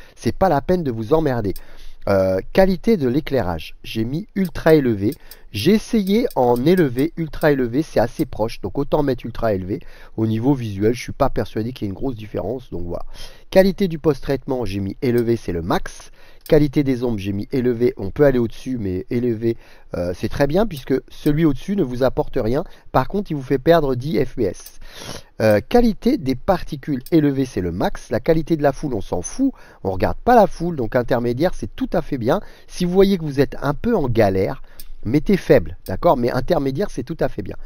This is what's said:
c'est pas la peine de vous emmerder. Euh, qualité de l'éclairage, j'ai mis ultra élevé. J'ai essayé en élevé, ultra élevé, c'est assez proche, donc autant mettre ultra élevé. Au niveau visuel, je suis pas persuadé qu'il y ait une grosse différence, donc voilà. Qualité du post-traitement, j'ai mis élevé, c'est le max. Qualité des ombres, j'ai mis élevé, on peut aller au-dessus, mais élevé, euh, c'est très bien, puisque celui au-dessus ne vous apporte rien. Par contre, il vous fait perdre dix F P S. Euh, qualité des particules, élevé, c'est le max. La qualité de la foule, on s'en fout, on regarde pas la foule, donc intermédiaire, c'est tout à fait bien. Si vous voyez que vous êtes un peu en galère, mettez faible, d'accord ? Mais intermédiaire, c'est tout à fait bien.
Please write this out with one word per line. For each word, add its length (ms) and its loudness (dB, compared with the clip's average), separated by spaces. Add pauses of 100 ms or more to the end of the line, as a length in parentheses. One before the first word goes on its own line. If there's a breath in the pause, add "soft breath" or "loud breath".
(160 soft breath)
c'est 200 -2
pas 120 4
la 140 2
peine 220 0
de 60 -2
vous 220 -2
emmerder. 400 2 (560 loud breath)
Euh, 320 4 (120)
qualité 440 4
de 120 0
l'éclairage, 760 -2
j'ai 220 -4
mis 300 -6
ultra 400 2
élevé. 400 2 (360 loud breath)
J'ai 220 2
essayé 540 2 (100)
en 280 2
élevé, 520 2
ultra 360 0
élevé, 300 0
c'est 180 0
assez 260 0
proche, 340 -4
donc 180 -6
autant 240 0
mettre 240 -2
ultra 280 -2
élevé. 260 -4 (360 soft breath)
Au 100 0
niveau 280 2
visuel, 400 0
je 80 -10
suis 100 -10
pas 180 0
persuadé 420 -4
qu'il 140 -8
y 20 -2
ait 20 -4
une 60 -8
grosse 200 -6
différence, 540 -8
donc 160 -6
voilà. 180 -6 (460 loud breath)
Qualité 380 4
du 100 -6
post-traitement, 640 -2
j'ai 160 -4
mis 220 -4
élevé, 340 2
c'est 160 -6
le 100 -4
max. 480 -6 (380 soft breath)
Qualité 340 4
des 220 0
ombres, 140 0
j'ai 140 -4
mis 200 -4
élevé, 460 2
on 120 -4
peut 140 2
aller 140 4
au-dessus, 400 -4
mais 320 -4
élevé, 480 0 (360 soft breath)
euh, 200 -2
c'est 160 -4
très 160 2
bien, 200 2
puisque 280 -4 (160)
celui 340 0
au-dessus 320 0
ne 60 2
vous 200 -2
apporte 380 0
rien. 240 0 (260 soft breath)
Par 160 2
contre, 240 -4
il 40 -4
vous 80 -4
fait 160 0
perdre 360 4
dix 300 -2
F 100 -10
P 100 0
S. 340 -6 (640 loud breath)
Euh, 240 6
qualité 500 2
des 180 -2
particules, 680 -2 (100)
élevé, 320 4
c'est 160 -6
le 100 -2
max. 400 -4
La 100 0
qualité 360 2
de 60 -2
la 100 4
foule, 220 -4
on 80 -2
s'en 180 -4
fout, 320 -2 (320 soft breath)
on 60 0
regarde 340 0
pas 100 6
la 120 8
foule, 300 -4
donc 200 -2
intermédiaire, 580 0
c'est 220 -8
tout 160 -6
à 80 0
fait 180 -4
bien. 220 0 (260 loud breath)
Si 200 -4
vous 60 -2
voyez 260 6
que 60 -6
vous 160 -2
êtes 200 2
un 140 0
peu 200 0
en 140 0
galère, 540 2 (420 loud breath)
mettez 320 2
faible, 400 4 (100)
d'accord ? 300 2
Mais 140 0
intermédiaire, 600 -2
c'est 120 -8
tout 180 -10
à 80 0
fait 140 -6
bien. 240 -8